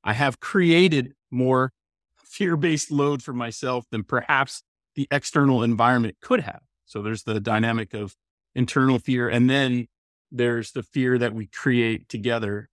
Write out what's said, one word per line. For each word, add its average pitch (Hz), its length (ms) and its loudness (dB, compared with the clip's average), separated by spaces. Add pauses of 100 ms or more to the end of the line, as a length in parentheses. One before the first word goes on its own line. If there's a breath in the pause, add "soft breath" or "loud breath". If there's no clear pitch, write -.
I - 100 -2
have 131 260 0
created 170 720 2 (180)
more 127 400 2 (520)
fear-based 165 680 -2
load 143 320 0
for 143 100 -10
myself 123 560 -6
than 107 140 -6
perhaps 135 580 -2 (340)
the 139 140 -4
external 139 540 2
environment 117 580 2
could 247 200 0
have. - 200 -12 (240)
So - 160 -10
there's 107 220 -6
the 110 160 -2
dynamic 110 560 -2
of 104 180 -10 (400)
internal 127 460 2
fear. 123 280 -2
And 123 220 4
then 127 380 0 (440)
there's 120 400 -2
the 120 120 -8
fear 127 340 0
that 117 160 -2
we 110 140 -10
create 117 640 0
together 110 640 -4